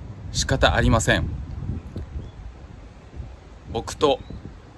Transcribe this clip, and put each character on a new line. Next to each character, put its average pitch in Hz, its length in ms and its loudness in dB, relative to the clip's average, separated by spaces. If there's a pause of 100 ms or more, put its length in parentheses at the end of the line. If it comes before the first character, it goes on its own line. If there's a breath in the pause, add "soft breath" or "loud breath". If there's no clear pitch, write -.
(320)
仕 - 140 0
方 127 280 6
あ 110 60 6
り 123 80 6
ま 117 140 6
せ 110 160 6
ん。 82 100 0 (2500)
僕 - 240 -4
と 143 240 4 (580)